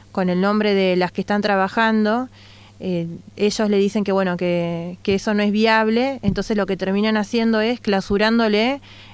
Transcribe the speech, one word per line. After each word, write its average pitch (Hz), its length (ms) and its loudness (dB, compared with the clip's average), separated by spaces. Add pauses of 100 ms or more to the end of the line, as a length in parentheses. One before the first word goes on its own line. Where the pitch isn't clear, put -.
(120)
con 185 180 0
el 180 100 0
nombre 208 360 2
de 185 220 2
las 180 140 0
que - 100 -6
están 202 200 -2
trabajando, 214 880 0 (540)
eh, 175 240 -4 (300)
ellos 208 320 0
le 202 80 2
dicen 202 260 0
que, 196 80 -4
bueno, 185 260 0
que, 175 680 -4
que 196 120 0
eso 214 180 -2
no 208 100 0
es 208 80 0
viable, 220 720 2
entonces 202 340 -2
lo 196 80 0
que 190 120 -2
terminan 202 380 0
haciendo 220 460 0
es 233 180 -2
clausurándole 214 1040 0 (320)